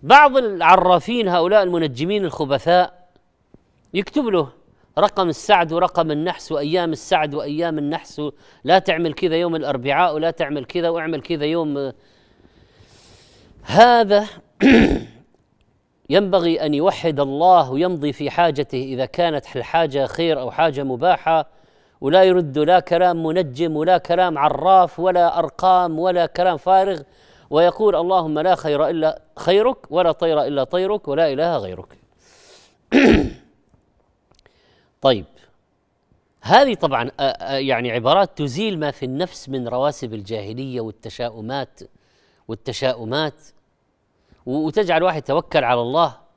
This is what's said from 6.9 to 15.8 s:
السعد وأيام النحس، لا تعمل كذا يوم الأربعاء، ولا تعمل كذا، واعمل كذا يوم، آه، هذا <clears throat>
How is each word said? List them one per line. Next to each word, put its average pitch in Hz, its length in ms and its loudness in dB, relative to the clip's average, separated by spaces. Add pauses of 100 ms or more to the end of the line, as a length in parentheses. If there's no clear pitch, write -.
السعد 156 440 -2
وأيام 156 420 -6
النحس، 147 440 -8 (420)
لا 170 160 6
تعمل 170 340 -2
كذا 160 220 -2
يوم 170 200 -2
الأربعاء، 143 600 -2
ولا 160 160 -2
تعمل 147 340 -6
كذا، 170 240 -4
واعمل 165 320 -6
كذا 147 240 -6
يوم، 156 320 -4
آه، 135 160 -8 (1700)
هذا 214 600 4 (360)
<clears throat> - 60 6 (1400)